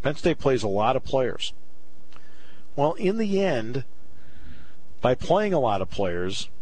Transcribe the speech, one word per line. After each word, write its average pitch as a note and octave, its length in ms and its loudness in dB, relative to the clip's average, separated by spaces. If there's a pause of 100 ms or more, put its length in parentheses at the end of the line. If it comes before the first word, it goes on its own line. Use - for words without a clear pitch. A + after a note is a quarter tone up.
Penn D3 140 0
State E3 220 2
plays B2+ 240 2
a G#2+ 60 0
lot G#2 260 2
of C3 100 0
players. - 500 0 (1200)
Well, C#3+ 160 2
in F#3 240 0
the G3+ 240 0
end, B2+ 440 0 (1160)
by B2+ 140 4
playing G3 400 2
a D#3 40 2
lot G#2+ 220 2
of F#2+ 80 0
players F#2 640 0 (120)